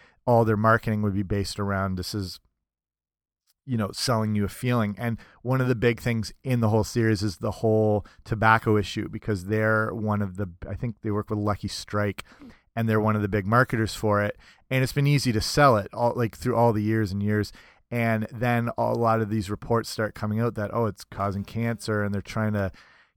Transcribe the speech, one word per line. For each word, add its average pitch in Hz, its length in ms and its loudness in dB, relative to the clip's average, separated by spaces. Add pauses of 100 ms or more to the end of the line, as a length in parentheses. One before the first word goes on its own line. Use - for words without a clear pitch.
(280)
all 117 180 6
their 110 120 2
marketing 110 440 2
would 101 140 0
be 101 80 0
based 101 360 -4
around, 98 360 -2
this 90 180 -8
is, 95 260 -8 (1300)
you 127 100 -2
know, 107 160 0
selling 110 440 0
you 104 100 2
a 95 40 -2
feeling. 120 500 -2
And 117 180 -4 (240)
one 131 200 0
of 127 60 0
the 127 60 4
big 117 260 2
things 113 320 -2 (120)
in 127 160 0
the 110 100 4
whole 110 140 4
series 110 400 2
is 101 140 -2
the 110 120 -6
whole 107 560 2 (200)
tobacco 110 520 4
issue, 104 320 -4
because 101 360 -4
they're 110 460 0
one 104 300 -2
of 92 160 -6
the, 101 100 -4 (220)
I 101 60 -8
think 120 260 -6
they 107 80 -4
work 104 220 -2
with 107 80 -2
Lucky 104 300 -2
Strike, - 540 -4 (520)
and 113 120 -2
they're 110 140 2
one 107 140 2
of 104 80 0
the 104 40 0
big 98 200 -2
marketers 113 480 2
for 104 260 2
it. - 160 -4 (320)
And 131 140 2
it's 127 100 -2
been 143 140 2
easy 135 240 2
to 107 100 2
sell 143 360 4
it 101 140 -4
all, 117 240 0
like, 120 220 -2
through 123 180 -2
all 117 160 6
the 107 120 0
years 107 280 0
and 101 120 -4
years. 104 280 0 (400)
And 113 400 0
then 120 460 0
a 117 160 0
lot 113 260 2
of 107 120 -2
these 104 180 -2
reports 110 400 -2
start 107 240 -4
coming 107 260 -4
out 117 140 0
that, 104 180 -4
oh, 113 140 0
it's 101 180 -6
causing 98 400 -4
cancer, 110 600 -4
and 101 100 -2
they're 98 80 -4
trying 107 320 -2
to 98 180 -2 (460)